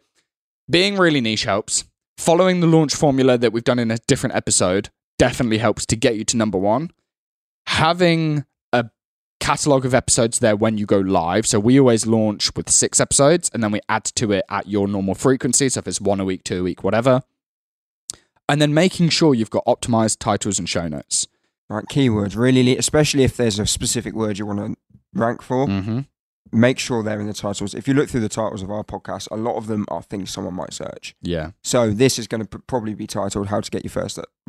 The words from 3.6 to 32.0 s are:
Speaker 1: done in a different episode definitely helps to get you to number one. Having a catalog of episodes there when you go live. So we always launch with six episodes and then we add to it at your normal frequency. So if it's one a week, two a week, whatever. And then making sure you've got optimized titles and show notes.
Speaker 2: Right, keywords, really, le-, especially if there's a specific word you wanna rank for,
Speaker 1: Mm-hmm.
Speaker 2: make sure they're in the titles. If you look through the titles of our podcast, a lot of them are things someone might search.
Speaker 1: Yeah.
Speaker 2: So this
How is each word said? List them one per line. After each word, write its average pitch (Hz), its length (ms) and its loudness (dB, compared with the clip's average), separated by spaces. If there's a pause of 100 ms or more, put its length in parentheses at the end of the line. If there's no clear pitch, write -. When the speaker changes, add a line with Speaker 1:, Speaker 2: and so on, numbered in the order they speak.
Speaker 1:
done 123 160 2
in 113 100 0
a 113 160 -2
different 131 300 0
episode 101 540 0 (280)
definitely 123 400 2
helps 110 280 0
to 120 100 0
get 117 180 2
you 107 120 -6
to - 100 -2
number 107 220 0
one. 113 320 0 (760)
Having 160 760 2 (280)
a 120 180 0 (480)
catalog 139 460 0
of 127 100 0
episodes 117 440 2
there 107 180 4
when 110 220 2
you 104 80 -4
go 104 120 2
live. 95 480 2
So 113 140 2
we 123 200 4
always 113 260 4
launch 110 500 0
with - 140 -8
six - 300 2
episodes 143 520 2
and 113 100 -2
then 107 80 0
we 107 180 -2
add 110 160 0 (120)
to 107 160 0
it 95 180 2
at 101 180 -4
your 101 200 0
normal 98 260 -2
frequency. 131 540 0
So 120 120 -4
if - 80 -10
it's 90 120 -6
one 98 200 0
a 95 40 -2
week, 95 200 -4
two 95 160 -4
a - 20 -2
week, 90 220 -4
whatever. 117 380 2 (1300)
And 147 120 2
then 147 140 4
making 170 360 4
sure 156 240 4
you've 110 160 -2
got 104 160 -2
optimized 113 520 0
titles 101 400 -2
and 87 100 -6
show 85 200 -4
notes. - 380 -6 (420)
Speaker 2:
Right, 104 180 -6
keywords, 107 500 0
really, 127 280 4
le-, 127 140 4
especially 143 440 2
if 117 140 2
there's 113 240 0
a 98 60 0
specific 113 480 -4
word 107 240 -4
you 104 80 -6
wanna 104 280 -6 (400)
rank 117 260 -2
for, 131 280 -2
Speaker 1:
Mm-hmm. 101 320 -2 (500)
Speaker 2:
make 120 300 2
sure 117 240 -4
they're 107 160 -4
in 104 80 -6
the 107 40 -8
titles. 101 420 -8
If - 120 -8
you 139 80 0
look 147 160 2
through 123 120 -2
the 107 60 -2
titles 110 320 -6
of 95 120 -10
our 107 100 -6
podcast, 98 480 -10
a - 60 -8
lot 113 180 -4
of 107 140 -8
them 107 180 -2
are 95 160 -8
things 98 300 -10
someone 95 220 -8
might 85 180 -10
search. - 500 -14
Speaker 1:
Yeah. 85 300 -4 (100)
Speaker 2:
So 117 300 0
this 120 260 2